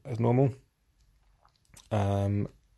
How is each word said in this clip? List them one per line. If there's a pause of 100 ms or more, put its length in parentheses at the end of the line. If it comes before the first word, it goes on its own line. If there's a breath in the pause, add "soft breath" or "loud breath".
as
normal. (1400)
Um, (320)